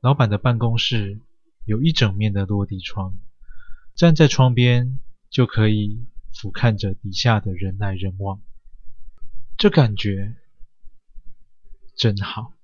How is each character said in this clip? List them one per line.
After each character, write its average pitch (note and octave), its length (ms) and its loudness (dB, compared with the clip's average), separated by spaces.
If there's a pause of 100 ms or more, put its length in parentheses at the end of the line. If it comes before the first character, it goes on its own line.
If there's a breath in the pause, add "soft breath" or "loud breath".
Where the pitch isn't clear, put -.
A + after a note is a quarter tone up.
老 B2+ 140 4
板 A#2+ 160 2
的 G2+ 80 0
办 A#2+ 220 2
公 A#2 180 2
室 G#2 420 -2 (440)
有 G#2+ 180 0
一 E3 80 4
整 A2 240 2
面 G#2 180 0
的 G2 140 0
落 G2+ 180 0
地 G2 140 -8
窗， F#2+ 400 -6 (800 soft breath)
站 E3+ 180 6
在 D3+ 140 6
窗 B2+ 260 4
边 B2 460 2 (280)
就 B2+ 160 2
可 A2 240 2
以 G#2+ 380 0 (260)
俯 G2+ 200 -8
瞰 A2 260 2
着 F#2+ 160 -2
底 - 160 -10
下 G#2+ 300 2
的 G2 120 -6
人 F#2+ 260 -4
来 G2 160 -2
人 F#2+ 260 -4
往， G2 200 -6 (1160)
这 G3+ 120 4
感 A#2 280 4
觉 G2+ 400 -4 (1600)
真 G#2 220 0
好。 G#2+ 460 -10